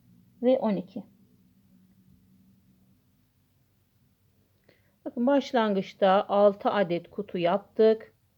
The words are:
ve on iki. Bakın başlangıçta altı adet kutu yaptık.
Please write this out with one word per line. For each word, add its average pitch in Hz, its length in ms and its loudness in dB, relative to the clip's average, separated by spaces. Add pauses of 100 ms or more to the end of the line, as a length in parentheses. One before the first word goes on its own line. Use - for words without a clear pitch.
(420)
ve 254 180 2
on 214 160 -2
iki. - 280 -12 (4000)
Bakın 247 220 -4
başlangıçta 208 1000 0
altı 202 420 2
adet 175 380 -4
kutu - 280 -12
yaptık. 202 760 0 (240)